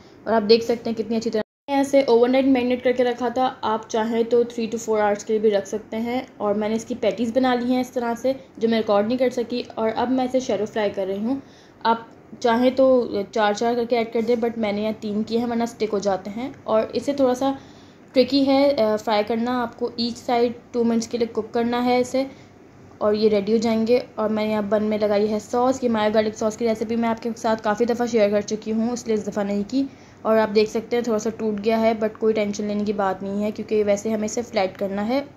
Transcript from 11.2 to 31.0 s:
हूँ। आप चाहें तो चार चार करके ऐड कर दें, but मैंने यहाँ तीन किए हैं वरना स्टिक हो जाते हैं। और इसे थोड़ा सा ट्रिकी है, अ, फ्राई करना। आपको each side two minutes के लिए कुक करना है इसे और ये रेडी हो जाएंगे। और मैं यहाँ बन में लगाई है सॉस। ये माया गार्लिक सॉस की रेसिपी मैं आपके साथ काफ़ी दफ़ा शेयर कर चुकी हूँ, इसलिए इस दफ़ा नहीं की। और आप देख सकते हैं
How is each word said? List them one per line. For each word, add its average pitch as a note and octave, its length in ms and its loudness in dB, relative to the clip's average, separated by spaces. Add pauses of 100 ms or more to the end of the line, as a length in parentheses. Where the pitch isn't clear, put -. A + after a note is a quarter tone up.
हूँ। C4+ 180 -2 (440)
आप A3+ 240 0 (320)
चाहें B3 340 4
तो C4 340 6 (140)
चार G#3 320 0
चार A#3 200 0
करके A#3+ 200 0
ऐड A3+ 160 0
कर A#3 100 0
दें, A#3 140 2
but A#3 220 -2
मैंने G#3 240 -2
यहाँ A3 120 -2
तीन G#3+ 300 -4
किए A3 160 -2
हैं A#3+ 60 -2
वरना A#3 200 -2
स्टिक A3 240 -4
हो G#3 100 -2
जाते F#3+ 300 -2
हैं। A#3 340 -10
और A3 320 0
इसे A#3+ 180 -2
थोड़ा C4+ 200 2
सा C4+ 240 -2 (560)
ट्रिकी C4+ 300 4
है, C#4 300 4
अ, G#3+ 240 2
फ्राई G#3+ 260 0
करना। A#3+ 400 -2
आपको A#3 360 -6
each A#3 180 -4
side A#3+ 340 0 (240)
two A#3+ 80 2
minutes A3+ 220 0
के - 120 -6
लिए A#3 100 0
कुक A3 240 -6
करना A#3+ 280 0
है B3 220 2
इसे C4 260 -2 (760)
और G#3+ 140 2
ये G#3+ 140 4
रेडी G3+ 220 0
हो A3+ 60 4
जाएंगे। A3+ 500 2 (120)
और G#3+ 100 0
मैं G#3+ 160 -2
यहाँ G#3+ 240 -2
बन G#3+ 140 2
में G#3+ 160 0
लगाई G#3 280 2
है G#3+ 120 -2
सॉस। B3+ 440 0
ये B3 60 2
माया G#3+ 200 2
गार्लिक G#3+ 260 2
सॉस A3 220 -2
की A#3+ 80 0
रेसिपी A3+ 300 -2
मैं A#3 140 0
आपके A3+ 220 -4
साथ A3+ 240 -2
काफ़ी A3+ 300 0
दफ़ा A#3 200 0
शेयर A3 260 4
कर G#3 100 2
चुकी G#3+ 300 -6
हूँ, A3+ 220 0
इसलिए A3+ 240 -2
इस G#3 100 -6
दफ़ा G3+ 160 -2
नहीं G3+ 200 -2
की। C4+ 260 -2 (360)
और A3 120 4
आप G#3+ 120 2
देख G#3+ 180 4
सकते A3+ 280 -4
हैं A#3+ 120 0